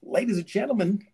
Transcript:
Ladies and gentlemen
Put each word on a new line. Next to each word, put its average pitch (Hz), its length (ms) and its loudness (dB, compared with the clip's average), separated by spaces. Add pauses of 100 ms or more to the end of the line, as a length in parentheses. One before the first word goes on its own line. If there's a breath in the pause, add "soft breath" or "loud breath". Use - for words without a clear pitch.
Ladies 214 340 0
and 170 100 -4
gentlemen 208 680 0